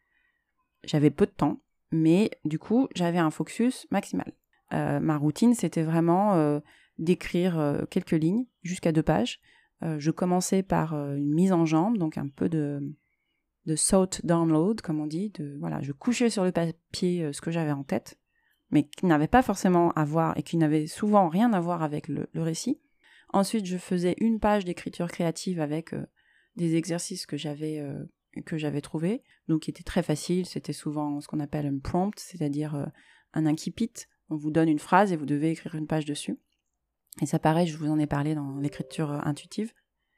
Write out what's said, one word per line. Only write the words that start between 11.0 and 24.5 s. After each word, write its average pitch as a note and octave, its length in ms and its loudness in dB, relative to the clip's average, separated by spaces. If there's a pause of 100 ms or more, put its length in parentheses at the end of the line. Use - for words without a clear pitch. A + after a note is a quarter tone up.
une C#3+ 160 0
mise F#3 200 4
en E3 140 4
jambe, E3+ 320 2
donc D#3+ 200 -2
un C#3+ 100 -6
peu F3+ 200 -4
de, C#3+ 460 -4 (720)
de D#3+ 100 0
thought F#3+ 480 2
download, E3 560 4
comme D#3 200 -4
on D3+ 60 -6
dit. F3 240 -4
De, D3 300 -10
voilà, D#3 200 -4
je C#3 120 -6
couchais A#3 380 0
sur G3+ 140 0
le F3+ 80 2
papier, E3+ 720 -2
euh, C#3+ 80 -4
ce - 80 -10
que - 100 -6
j'avais E3 220 -2
en C#3 120 -6
tête, - 340 -6 (520)
mais D3 140 6
qui - 220 -4
n'avait D#3 220 4
pas B3 140 8
forcément F3+ 500 4
à D#3 120 0
voir D#3+ 340 0
et - 40 -4
qui - 140 -4
n'avait D#3 300 2
souvent G#3 420 4
rien G#3+ 240 2
à F#3 80 2
voir E3+ 220 -2
avec D3 260 -4
le, C#3+ 240 -4
le D#3+ 100 -6
récit. E3 380 -4 (520)
Ensuite, G3 340 0
je F3+ 120 -4
faisais F3+ 400 0
une A3+ 200 2
page G#3 260 2